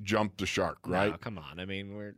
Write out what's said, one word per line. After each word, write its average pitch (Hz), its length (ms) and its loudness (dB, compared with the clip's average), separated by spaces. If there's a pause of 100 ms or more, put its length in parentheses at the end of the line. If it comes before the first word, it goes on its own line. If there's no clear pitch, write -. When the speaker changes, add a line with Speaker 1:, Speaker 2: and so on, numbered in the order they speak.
Speaker 1:
jumped 107 380 2
the 95 60 -2
shark, 90 420 0
Speaker 2:
No, 90 60 2
Speaker 1:
right? 101 280 4
Speaker 2:
come 107 160 -6
on. 76 220 -12
I 92 60 -4
mean, 98 300 -6
we're, 104 220 -10